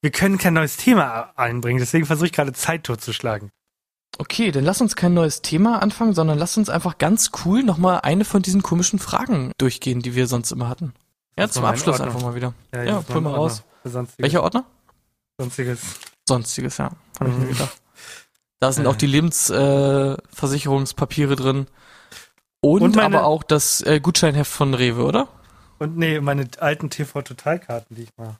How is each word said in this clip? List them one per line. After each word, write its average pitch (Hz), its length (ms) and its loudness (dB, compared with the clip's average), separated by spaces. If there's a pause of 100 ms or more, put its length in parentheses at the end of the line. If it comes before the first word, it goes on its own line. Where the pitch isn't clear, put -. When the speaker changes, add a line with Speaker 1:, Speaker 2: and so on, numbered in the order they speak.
Speaker 1:
wir 151 100 0
können 196 280 2
kein 170 160 2
neues 156 220 0
Thema 135 600 2
einbringen. 120 420 0
Deswegen 147 280 0
versuche 156 200 2
ich 165 60 -6
gerade 139 200 0
Zeit 165 320 -4
totzuschlagen. 107 680 -6 (680)
Speaker 2:
Okay, 202 340 -2
dann 135 120 0
lass 180 180 0
uns 220 140 2
kein 175 180 2
neues 165 300 2
Thema 208 380 2
anfangen, 214 320 2
sondern 160 260 2
lass 170 180 -2
uns 214 120 0
einfach - 280 -4
ganz 185 340 2 (140)
cool 208 180 4
nochmal 185 380 2
eine 180 240 2
von 196 160 2
diesen 190 220 2
komischen 175 360 0
Fragen 147 600 -2
durchgehen, 123 420 0
die 120 140 -6
wir 127 120 2
sonst 120 240 -2
immer 123 180 -4
hatten. 127 240 -8 (440)
Ja, 185 80 0
Speaker 1:
Das 214 80 -4
Speaker 2:
zum 127 100 -2
Speaker 1:
war 110 80 2
mein 120 80 -4
Speaker 2:
Abschluss 147 200 0
Speaker 1:
Ordner. 127 140 -4
Speaker 2:
einfach 123 140 -4
mal 120 80 -6
wieder. 123 180 -6 (200)
Speaker 1:
Ja, 123 100 -6
Speaker 2:
Ja, 196 120 -2
Speaker 1:
das 165 140 -4
war 123 60 -4
Speaker 2:
hol - 20 0
Speaker 1:
ein - 60 0
Speaker 2:
mal 151 60 -2
Speaker 1:
Ordner 143 140 0
Speaker 2:
raus. 117 200 -4 (200)
Speaker 1:
für 131 60 -10
Sonstiges. 123 340 -8
Speaker 2:
Welcher 175 200 2
Ordner? 254 220 -2 (720)
Speaker 1:
Sonstiges. 123 400 -6 (480)
Speaker 2:
Sonstiges, 127 500 -2
ja. - 120 -4 (300)
Hab 127 80 0
ich 123 80 0
mir 127 100 0
Speaker 1:
Mhm. 127 40 -4
Speaker 2:
gedacht. 123 320 -4 (760)
Da 131 120 2
sind 135 140 0
Speaker 1:
Äh. 123 40 4
Speaker 2:
auch 113 60 2
die 143 120 0
Lebens-, 151 420 2
äh, 139 680 2 (140)
Versicherungspapiere 139 1040 -2
drin. 135 300 0 (960)
Und 170 220 4
Speaker 1:
Und 220 120 6
meine 220 220 4
Speaker 2:
aber - 80 4
auch 151 180 2
das, - 380 0
äh, 151 180 2
Gutscheinheft 147 520 2
von 139 240 0
Rewe, 123 280 2
oder? 247 260 0 (500)
Speaker 1:
Und 156 180 -4
nee, 160 220 0
meine 143 280 0 (120)
alten 151 320 -2
T-V-Total-Karten, 139 1040 -6
die 117 80 -14
ich 110 140 -18
mal 113 220 -14